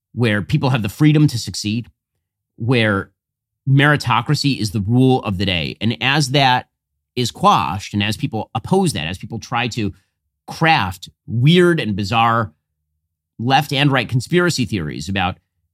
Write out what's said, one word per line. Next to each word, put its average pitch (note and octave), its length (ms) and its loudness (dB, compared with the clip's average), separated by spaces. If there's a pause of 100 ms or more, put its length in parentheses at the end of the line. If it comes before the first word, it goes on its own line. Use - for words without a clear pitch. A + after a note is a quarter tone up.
(140)
where G#2+ 300 0
people D3 260 0
have A2+ 140 0
the G2+ 60 -4
freedom D3+ 360 4
to A#2+ 140 0
succeed, G#2+ 500 -8 (680)
where A2 560 0 (560)
meritocracy C#3 920 2
is G2+ 120 -6
the G#2 100 -4
rule B2+ 420 2
of G2 160 -4
the G2+ 60 -2
day. D#2+ 360 -2
And A2+ 200 -2
as C3 300 0
that C3 380 2 (460)
is B2 160 -2
quashed, G2+ 640 0
and G#2 80 0
as G#2+ 140 -2
people - 360 -6
oppose F#3 400 0
that, D#2 140 -6
as F#2+ 100 -8
people A2+ 220 -12
try B2 300 -4
to G#2 220 -4 (560)
craft C#3 640 -2 (160)
weird E3 540 4
and G#2+ 160 -4
bizarre A2+ 580 0 (840)
left C#3 340 0
and C#3 180 2
right B2+ 160 0
conspiracy D#3 580 0
theories D#2+ 440 -6
about F#2 300 -2 (340)